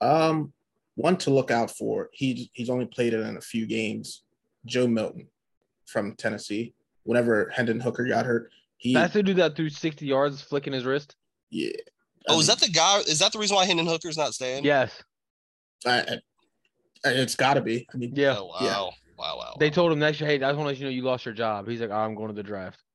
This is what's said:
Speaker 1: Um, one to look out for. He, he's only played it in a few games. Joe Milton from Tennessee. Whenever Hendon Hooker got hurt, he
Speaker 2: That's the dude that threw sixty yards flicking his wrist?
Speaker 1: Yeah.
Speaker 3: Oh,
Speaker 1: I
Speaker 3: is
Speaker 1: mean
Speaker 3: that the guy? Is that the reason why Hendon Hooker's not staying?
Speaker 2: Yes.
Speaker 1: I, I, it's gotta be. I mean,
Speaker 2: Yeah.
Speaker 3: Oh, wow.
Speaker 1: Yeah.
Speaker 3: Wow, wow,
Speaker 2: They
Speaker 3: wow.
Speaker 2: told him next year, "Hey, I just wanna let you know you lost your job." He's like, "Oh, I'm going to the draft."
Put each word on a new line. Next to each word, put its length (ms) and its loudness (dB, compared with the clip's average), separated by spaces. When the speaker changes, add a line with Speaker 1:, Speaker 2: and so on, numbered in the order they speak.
Speaker 1:
Um, 520 2
one 220 4
to 120 0
look 200 4
out 200 2
for. 420 -4
He, 420 -4
he's 160 -4
only 160 0
played 280 0
it 60 0
in 160 -6
a 40 -12
few 260 -4
games. 560 -4
Joe 220 2
Milton 420 0
from 300 -4
Tennessee. 580 -4
Whenever 500 2
Hendon 260 0
Hooker 240 -2
got 220 0
hurt, 240 -2
he 160 0
Speaker 2:
That's 200 4
the 80 4
dude 140 2
that 200 4
threw 140 -2
sixty 360 -6
yards 360 2
flicking 300 -4
his 120 -4
wrist? 300 -2
Speaker 1:
Yeah. 200 -4
Speaker 3:
Oh, 60 4
Speaker 1:
I 60 4
Speaker 3:
is 80 4
Speaker 1:
mean 80 4
Speaker 3:
that 100 0
the 60 -6
guy? 280 4
Is 200 -2
that 120 4
the 60 -6
reason 160 0
why 120 6
Hendon 200 2
Hooker's 300 -2
not 180 0
staying? 300 -4
Speaker 2:
Yes. 260 4
Speaker 1:
I, 320 0
I, 60 2
it's 260 0
gotta 240 4
be. 340 -4
I 40 -10
mean, 180 -6
Speaker 2:
Yeah. 220 4
Speaker 3:
Oh, 80 -8
wow. 160 -10
Speaker 1:
Yeah. 280 -2
Speaker 3:
Wow, 200 -6
wow, 200 -12
Speaker 2:
They 100 2
Speaker 3:
wow. 60 0
Speaker 2:
told 180 4
him 80 0
next 200 2
year, 80 -2
"Hey, 80 2
I 40 -4
just 180 0
wanna 120 -4
let 80 -6
you 60 -8
know 60 -4
you 120 -4
lost 220 -2
your 80 -8
job." 360 -4
He's 120 -6
like, 100 -4
"Oh, 40 -4
I'm 200 -2
going 140 -8
to 60 -10
the 80 -8
draft." 400 -10